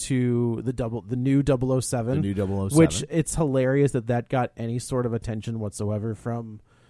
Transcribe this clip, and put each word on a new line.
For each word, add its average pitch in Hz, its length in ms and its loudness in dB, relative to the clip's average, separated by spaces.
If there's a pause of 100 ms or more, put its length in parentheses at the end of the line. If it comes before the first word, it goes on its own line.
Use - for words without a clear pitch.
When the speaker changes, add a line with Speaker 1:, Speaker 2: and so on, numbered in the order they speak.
Speaker 1:
to 120 580 2
the 120 80 -2
double, 117 300 -4
the 104 140 -6
new 135 260 4
double 131 300 2
oh 131 80 2
seven? 127 420 -2
Speaker 2:
The 98 60 0
new 101 80 0
double 98 260 0
oh 98 80 0
seven. 147 80 4
Speaker 1:
Which 160 320 6
it's - 240 -2
hilarious 135 600 2
that 117 140 -2
that 120 220 0
got 127 260 0
any 117 220 -4
sort 123 300 -2
of 113 60 0
attention 113 460 -4
whatsoever 104 540 -4
from 113 460 -8 (300)